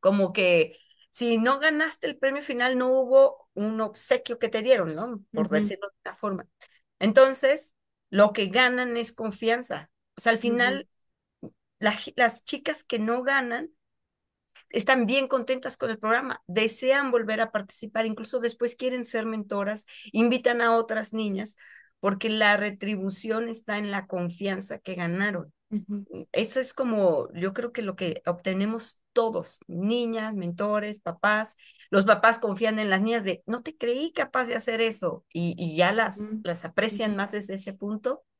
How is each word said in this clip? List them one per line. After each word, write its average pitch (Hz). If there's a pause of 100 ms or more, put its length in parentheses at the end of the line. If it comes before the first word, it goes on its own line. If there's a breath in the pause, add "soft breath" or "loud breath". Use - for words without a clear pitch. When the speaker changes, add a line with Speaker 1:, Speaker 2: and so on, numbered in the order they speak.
Speaker 1:
Como 196
que 180 (340 soft breath)
si 233
no 254
ganaste 311
el 285
premio 269
final, 254
no 254
hubo 262
un 220
obsequio 233
que 226
te 220
dieron, 208
¿no? 214 (100)
Por 185
Speaker 2:
Ujú. -
Speaker 1:
decirlo 202
de -
una -
forma. 202 (520 soft breath)
Entonces, 262 (340)
lo 208
que 202
ganan 247
es 233
confianza. 226 (260)
O -
sea, 226
al 226
Speaker 2:
Ujú. 240
Speaker 1:
final, - (920)
la 214
gi-, -
las 233
chicas -
que 240
no 233
ganan 269 (1000)
están 247
bien 262
contentas 254
con 233
el 220
programa, 233
desean 254
volver 220
a 226
participar, 214
incluso 220
después 233
quieren 254
ser 226
mentoras, 208 (260 loud breath)
invitan 240
a 233
otras 220
niñas, 208 (440 loud breath)
porque 202
la 214
retribución 202
está 220
en 208
la 196
confianza 190
que -
ganaron. 175 (180)
Speaker 2:
Ujú. 202 (260)
Speaker 1:
Eso 226
es 247
como, 202
yo 180
creo 240
que 240
lo 190
que 175
obtenemos 196 (100)
todos, 220
niñas, 220
mentores, 208
papás, 208 (340 loud breath)
los 196
papás 226
confían 214
en 214
las 190
niñas 226
de, 185
"No 240
te 320
creí 262
capaz 269
de 233
hacer 220
eso", 214
y, 170
y 170
ya 180
las, 208
Speaker 2:
Ujú. 214
Speaker 1:
las 170
aprecian 208
Speaker 2:
Ujú. 202
Speaker 1:
más 202
desde 202
ese 196
punto. 214 (140)